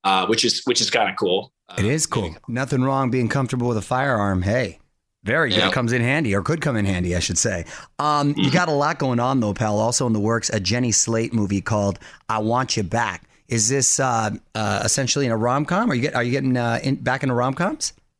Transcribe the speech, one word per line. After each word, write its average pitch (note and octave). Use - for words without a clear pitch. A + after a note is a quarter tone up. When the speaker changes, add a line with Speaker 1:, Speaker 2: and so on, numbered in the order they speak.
Speaker 1:
uh, F#2+
which A2
is, -
which A#2+
is G#2
kinda G#2
cool. F#2+
Speaker 2:
It G2
Speaker 1:
Uh, G#2+
Speaker 2:
is D3
cool. F2+
Nothing B2+
wrong C3+
being B2
comfortable B2
with A#2
a G2+
firearm. A2
Hey, G2+
very C3
good. F#2+
Speaker 1:
Yeah. -
Speaker 2:
Comes A#2+
in B2
handy, B2
or G2
could D3+
come C3
in G#2
handy, F2+
I F2
should E2+
say. F#2
Um, D3
you D3
Speaker 1:
Mm-hmm. C3+
Speaker 2:
got F3+
a D#3
lot D3
going B2+
on, C3
though, G#2
pal. G#2
Also A#2+
in A2+
the G#2
works, A2
a G#2+
Jenny A#2
Slate A#2
movie G2+
called G2+
"I A2
Want A#2
You G#2+
Back." G2+
Is A#2
this, C3+
uh, A2+
uh, G#2
essentially C3+
in A#2
a A2+
rom-com? C#3+
Are C#3+
you A#2+
get, D3
are B2
you A#2+
getting, C3
uh, A#2+
in, C3+
back B2+
into C3
rom-coms? C3+